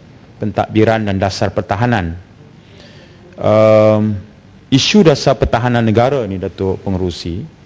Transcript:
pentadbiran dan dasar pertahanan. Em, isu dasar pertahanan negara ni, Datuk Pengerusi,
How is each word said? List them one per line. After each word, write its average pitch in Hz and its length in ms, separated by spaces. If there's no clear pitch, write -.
pentadbiran 107 640
dan 98 160
dasar 98 320
pertahanan. 101 640
Em, 107 800
isu 185 320
dasar 139 320
pertahanan 120 480
negara 117 400
ni, 95 160
Datuk 95 400
Pengerusi, 92 640